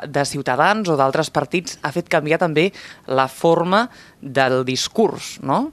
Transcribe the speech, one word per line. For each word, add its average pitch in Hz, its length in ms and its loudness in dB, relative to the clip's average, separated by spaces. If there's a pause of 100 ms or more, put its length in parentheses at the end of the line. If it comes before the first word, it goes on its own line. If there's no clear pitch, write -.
de 143 220 0
Ciutadans 160 640 0
o 147 80 2
d'altres 135 340 0
partits 160 480 -4
ha 151 140 -4
fet 175 160 -4
canviar 156 320 2
també 160 240 2 (420)
la 131 160 2
forma 170 640 2 (320)
del 131 480 2
discurs, - 760 -2
no?, 208 300 -2